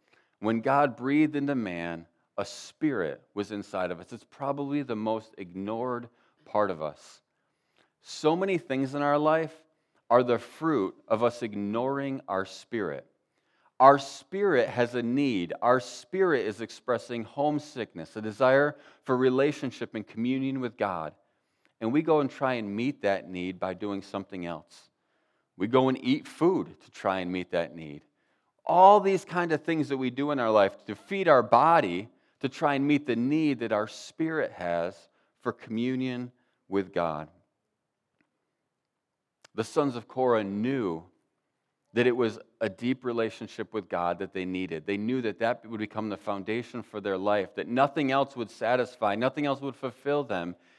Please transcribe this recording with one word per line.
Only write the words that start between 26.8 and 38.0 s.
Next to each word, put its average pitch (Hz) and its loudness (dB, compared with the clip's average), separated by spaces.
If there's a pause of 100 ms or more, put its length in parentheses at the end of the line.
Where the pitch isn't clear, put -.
to - -20
try 95 -2
and 90 -4
meet 90 -6
that 85 -2
need. 76 -14 (640)
All 190 8
these 190 0
kind 175 -2
of 151 0
things 156 0
that 139 -2
we 131 -2
do 139 -2
in 139 -2
our 117 2
life 101 4
to 107 -8
feed 190 -4
our 135 8
body 117 4 (340)
to 135 -2
try 143 0
and 139 0
meet 147 2
the 120 0
need 139 0
that 113 -4
our 107 0
spirit 160 -4
has 87 -4 (460)
for 120 -4
communion 123 -4 (360)
with 98 -2
God. 80 -2 (2250)